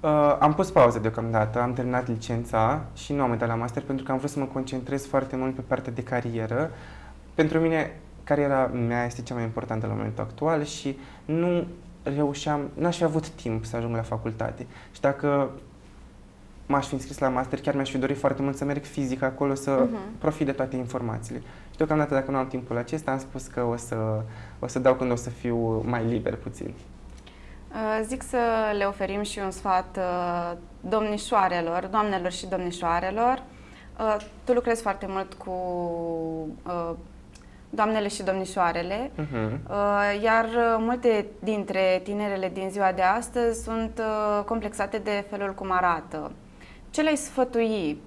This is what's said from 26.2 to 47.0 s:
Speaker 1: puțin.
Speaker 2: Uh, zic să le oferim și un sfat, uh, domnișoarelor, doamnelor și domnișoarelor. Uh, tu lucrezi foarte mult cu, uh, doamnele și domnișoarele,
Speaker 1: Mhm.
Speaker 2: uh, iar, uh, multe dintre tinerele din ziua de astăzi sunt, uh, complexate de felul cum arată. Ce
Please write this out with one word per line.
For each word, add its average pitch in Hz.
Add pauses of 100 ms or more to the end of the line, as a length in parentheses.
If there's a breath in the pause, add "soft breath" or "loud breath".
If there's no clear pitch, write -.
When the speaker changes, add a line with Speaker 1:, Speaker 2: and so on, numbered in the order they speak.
Speaker 1:
puțin. - (1000 loud breath)
Speaker 2:
Uh, 220
zic 254
să - (400)
le 196
oferim 196
și 208
un 190
sfat, 190
uh, 175 (240)
domnișoarelor, 190
doamnelor 196
și 180
domnișoarelor. 185 (560 loud breath)
Uh, 220 (280)
tu 254
lucrezi 233
foarte 196
mult 190
cu, - (1160)
uh, 175 (800 loud breath)
doamnele 214
și 202
domnișoarele, 185
Speaker 1:
Mhm. 117
Speaker 2:
uh, 202
iar, 226
uh, 233
multe 226 (120)
dintre 190
tinerele 196
din 190
ziua 190
de 185
astăzi 233
sunt, 226
uh, 214
complexate 208
de 202
felul 196
cum 190
arată. 165 (580 loud breath)
Ce 302